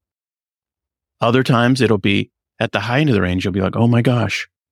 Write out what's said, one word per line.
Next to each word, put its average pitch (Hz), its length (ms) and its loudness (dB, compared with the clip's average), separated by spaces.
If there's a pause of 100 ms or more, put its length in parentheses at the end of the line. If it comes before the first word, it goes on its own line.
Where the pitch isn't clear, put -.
(1200)
Other 120 240 2
times 127 380 2
it'll 110 160 2
be 101 340 -2 (300)
at 117 100 -4
the 107 80 -2
high 117 220 -2
end 156 80 0
of 120 60 2
the 95 60 0
range. 92 220 -2
You'll 98 100 -4
be 98 80 -2
like, 95 140 -4
"Oh 113 120 2
my 120 140 2
gosh, 120 460 -2 (240)